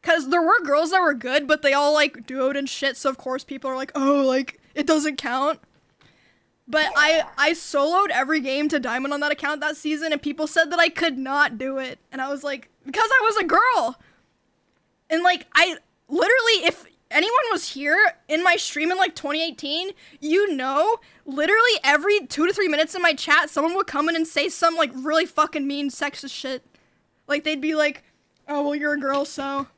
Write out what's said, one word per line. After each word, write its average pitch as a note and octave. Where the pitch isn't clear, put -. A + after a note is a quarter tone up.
'Cause D#4+
there E4+
were F#4+
girls D4+
that F#4+
were D#4+
good, B3+
but D4+
they C4+
all, D4
like, C#4+
duoed C4+
and C#4
shit, C4+
so C#4+
of C4
course C4
people C4+
are C4
like, C4
"Oh, C#4
like, C4
it C#4+
doesn't D4+
count." C4+
But D4+
I, D4+
I D4
soloed E4
every C4+
game C#4
to D4
Diamond C4
on C#4+
that D4
account D4
that D4+
season, D#4
and D4
people D4+
said D#4+
that E4+
I E4+
could E4
not C4+
do C4+
it. C4
And C4+
I C4+
was C#4+
like, C#4
"Because G#4+
I C5
was G#4+
a F#4
girl!" F4+
And, E4
like, F4+
I, E4+
literally, A4
if -
anyone F4+
was -
here D4+
in D#4+
my F4
stream D#4+
in, F#4
like, F4+
twenty D4+
eighteen, D#4+
you F4+
know, C#4+
literally G4
every D4+
two D#4
to G4
three G4
minutes D#4
in F4+
my E4
chat, -
someone D#4+
would G4
come D4
in E4
and D#4+
say D#4
some, E4
like, D4+
really D4+
fucking D#4
mean C#4+
sexist C#4
shit. C4
Like, D4
they'd D4+
be D#4
like, D4+
"Oh, C#4+
well, D4
you're D4
a D4
girl, C#4
so." C#4